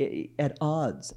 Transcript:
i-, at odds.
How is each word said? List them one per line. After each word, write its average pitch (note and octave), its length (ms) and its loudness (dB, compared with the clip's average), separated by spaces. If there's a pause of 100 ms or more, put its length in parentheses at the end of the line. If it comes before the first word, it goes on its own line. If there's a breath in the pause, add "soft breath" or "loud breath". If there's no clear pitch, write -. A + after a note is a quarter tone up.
i-, - 380 -2
at C#3+ 220 2
odds. D3+ 560 0